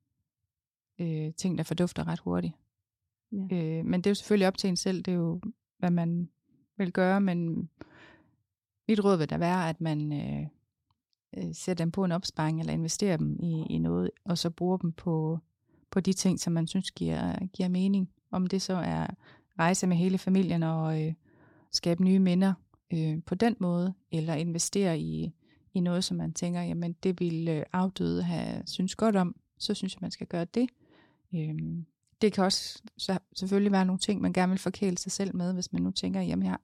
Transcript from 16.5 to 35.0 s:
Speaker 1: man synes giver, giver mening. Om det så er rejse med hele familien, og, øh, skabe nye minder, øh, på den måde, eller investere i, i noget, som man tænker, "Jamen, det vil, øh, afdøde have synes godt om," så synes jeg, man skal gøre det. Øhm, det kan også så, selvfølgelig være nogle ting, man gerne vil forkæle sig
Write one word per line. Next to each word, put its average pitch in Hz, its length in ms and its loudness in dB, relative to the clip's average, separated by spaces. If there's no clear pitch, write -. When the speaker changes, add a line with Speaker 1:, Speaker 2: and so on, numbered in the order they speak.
Speaker 1:
man 165 140 0
synes 190 240 -2
giver, 170 560 -2
giver 185 220 -4
mening. 190 420 2
Om 185 160 0
det 185 160 0
så 185 120 -2
er 165 320 -2
rejse 180 280 2
med 180 100 4
hele 185 220 2
familien, 180 440 2
og, 160 400 0
øh, 160 100 -2
skabe 170 320 2
nye 190 140 6
minder, 185 340 6
øh, 160 340 0
på - 80 -2
den 226 260 2
måde, 180 340 0
eller 160 240 -2
investere 165 640 0
i, 160 340 -4
i 190 60 2
noget, 175 240 2
som 180 120 -2
man 165 160 -4
tænker, 175 300 -4
"Jamen, 170 300 -2
det 180 280 -2
vil, 165 280 0
øh, 156 140 0
afdøde 185 500 0
have 170 440 -2
synes - 280 -2
godt 214 220 2
om," 180 200 0
så - 160 -2
synes 190 200 -6
jeg, - 80 -20
man 175 80 -6
skal - 160 -10
gøre 170 180 -4
det. 240 240 0
Øhm, 160 500 -4
det 202 80 6
kan 196 120 4
også - 380 -2
så, 185 200 -2
selvfølgelig 196 360 2
være 190 120 6
nogle 185 140 2
ting, 196 220 0
man 180 120 2
gerne 180 180 4
vil 190 80 2
forkæle 185 400 -2
sig - 140 -6